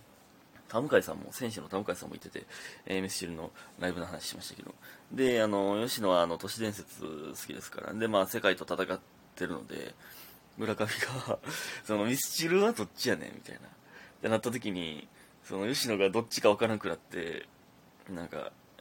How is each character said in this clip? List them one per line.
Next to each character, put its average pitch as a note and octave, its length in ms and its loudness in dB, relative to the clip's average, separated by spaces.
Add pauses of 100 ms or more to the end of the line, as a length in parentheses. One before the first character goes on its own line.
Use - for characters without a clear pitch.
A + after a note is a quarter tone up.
(680)
田 A2+ 140 0
向 C3+ 200 6
さ E2 120 -6
ん D#2+ 40 -6
も、 D#2+ 140 -12
選 A#2+ 200 -4
手 G#2 100 -8
の D2+ 80 -12
田 F#2+ 100 -2
向 F2+ 160 -2
さ - 100 -12
ん D#2 40 -10
も D#2+ 60 -12
い - 40 -14
て - 100 -14
て、 - 160 -10 (400)
え F#2+ 140 -2
ー、 - 20 -2
ミ F#2+ 80 -4
ス - 80 -6
チ F2+ 100 -6
ル E2+ 60 -6
の E2 180 -8 (280)
ラ F2+ 100 0
イ - 20 -2
ブ E2+ 80 -4
の E2 60 -4
話 E2 200 -10
し - 100 -8
ま - 60 -12
し - 80 -12
た - 60 -14
け - 80 -16
ど。 - 100 -14 (380)
で、 B2 300 4
あ A2 60 6
の、 G2+ 380 4
吉 - 160 -2
野 G2 80 4
は F2+ 120 8
あ E2+ 60 6
の、 E2 100 -2
都 F#2+ 100 -8
市 G#2+ 120 -6
伝 A2 140 0
説 - 280 -12
好 D#2 340 -8
き - 180 -10
で - 80 -10
す - 100 -12
か - 100 -10
ら。 D#2+ 120 -8
で、 A2 140 0
ま G#2 140 6
あ、 G2 60 4
世 A2+ 140 -4
界 F#2+ 140 6
と - 100 -8
戦 F2+ 280 0
っ F#2+ 60 -4 (360)
て F2+ 100 -4
る F2 80 -4
の C2 140 -8
で、 D2 260 -8 (640)
村 G#2+ 180 -2
上 G#2+ 100 0
が、 - 540 -2 (220)
<laughs> - 220 -8
そ G#2+ 140 0
の、 G#2 100 2
「ミ B2+ 80 2
ス - 160 -2
チ D#3+ 160 0
ル F#3 140 6
は A3 100 6
ど A3 140 -2
っ - 100 -14
ち B2+ 140 0
や G2+ 60 6
ね A#1 120 -8
ん」 - 80 -12
み - 60 -16
た - 100 -16
い - 40 -14
な。 - 120 -18
っ - 40 -20 (500)
て A2 80 0
な A2 80 6
っ A2 40 4
た A#2+ 100 -2
時 A2+ 200 -4
に、 D#2+ 360 -6 (360)
そ - 140 -6
の、 G#2 140 0
吉 C#3 180 0
野 G#2+ 80 4
が G2 120 8
ど A2+ 120 4
っ A2+ 60 -4
ち - 140 -4
か A2 80 12
わ G#2 80 8
か A#2 80 4
ら A2 80 4
な G#2+ 60 0
く - 80 -6
な E2 80 -2
っ - 20 -14
て、 E2 500 -8 (640)
な E2+ 140 -8
ん E2 40 -10
か、 D2 240 -8 (300)